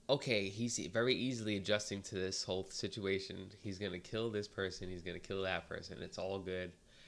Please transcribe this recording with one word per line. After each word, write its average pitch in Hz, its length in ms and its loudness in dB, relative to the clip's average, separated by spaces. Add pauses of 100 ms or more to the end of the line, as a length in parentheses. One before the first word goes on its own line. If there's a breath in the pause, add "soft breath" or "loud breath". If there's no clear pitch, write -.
"Okay, 113 400 4
he's 113 280 0 (100)
very 117 280 6
easily 110 400 2
adjusting 101 480 2
to - 120 -6
this 95 280 0
whole 95 260 0
situation. 95 800 -2 (100)
He's 95 180 -6
gonna 92 200 -2
kill 113 300 -2
this 104 180 -2
person. 92 420 -2
He's 90 140 -6
gonna 87 160 -4
kill 98 240 -2
that 92 260 0
person. 85 320 -8
It's - 160 -8
all 95 220 -2
good." 92 340 -4 (340 loud breath)